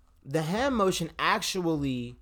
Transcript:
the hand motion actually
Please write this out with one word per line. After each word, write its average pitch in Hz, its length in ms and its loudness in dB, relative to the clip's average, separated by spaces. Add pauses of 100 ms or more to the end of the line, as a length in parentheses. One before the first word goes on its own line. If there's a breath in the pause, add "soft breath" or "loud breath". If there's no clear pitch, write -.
(260)
the 147 180 -2
hand 233 320 0
motion 185 420 2
actually 147 1040 0